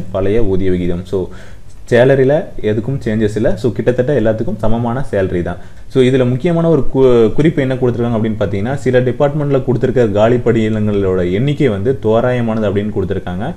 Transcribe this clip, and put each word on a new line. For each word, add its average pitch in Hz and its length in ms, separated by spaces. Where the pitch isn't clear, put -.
பழைய 98 320
ஊதிய 95 280
விகிதம். 90 340
So, 98 140
சேலரியில 135 500
எதுக்கும் 110 360
changes 107 380
இல்ல. 110 200
So, 120 160
கிட்டத்தட்ட 123 420
எல்லாத்துக்கும் 110 440
சமமான 117 460
சேலரி 92 380
தான். 87 180
So, - 160
இதுல 127 220
முக்கியமான 165 440
ஒரு 147 180
கு-, 135 160
குறிப்பு 156 280
என்ன 131 140
கொடுத்துருக்காங்க 120 420
அப்படின்னு 107 220
பாத்தீங்கன்னா, 104 360
சில 127 240
டிபார்ட்மெண்ட்ல 143 640
கொடுத்துருக்க 120 480
காலி 110 260
பணியிடங்களோட 107 920
எண்ணிக்கை 143 360
வந்து 104 240
தோராயமானது 113 640
அப்படின்னு 101 280
கொடுத்துருக்காங்க. 95 500